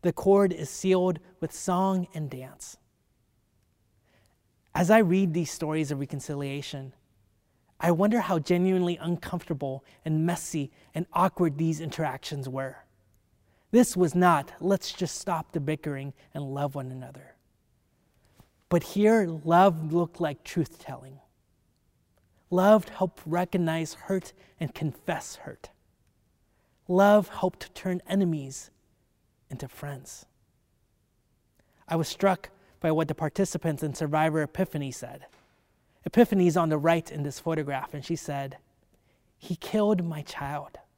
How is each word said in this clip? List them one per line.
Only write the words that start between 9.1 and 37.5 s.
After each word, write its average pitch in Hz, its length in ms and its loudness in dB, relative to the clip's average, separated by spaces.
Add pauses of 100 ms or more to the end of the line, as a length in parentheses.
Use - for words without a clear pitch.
and 160 220 0
messy 160 440 -4 (240)
and 165 200 -6
awkward 175 440 2
these 160 220 0
interactions 139 680 -6
were. 135 340 -8 (880)
This 233 260 4
was 175 180 2
not, 175 440 4
"Let's 185 340 -2
just - 260 -6
stop 165 320 -6
the 160 80 -2
bickering 143 540 -6 (200)
and 139 200 -8
love 139 220 -4
one 131 160 -8
another." 131 440 -16 (1300)
But 175 140 2
here, 214 440 2
love 160 680 4
looked 170 260 0
like 147 240 -4
truth-telling. 131 760 -6 (1300)
Love 190 400 6
helped - 360 -4
recognize 165 680 -2
hurt - 400 -6 (260)
and 156 140 -6
confess - 600 -6
hurt. - 340 -18 (1160)
Love 202 400 6
helped - 480 -6
turn 180 320 -4
enemies 160 640 -2 (800)
into 131 180 -10
friends. 139 580 -14 (1600)
I 165 100 -2
was 160 100 0
struck - 420 0 (300)
by 160 120 2
what 156 160 2
the 156 80 -4
participants 160 680 -2
in 143 100 -4
Survivor 156 480 0
Epiphany 147 500 -4
said. - 340 -14 (800)
Epiphany's 185 500 4
on 165 140 2
the 156 80 0
right 165 340 0
in 151 120 -6
this 143 160 -8
photograph, 143 540 -6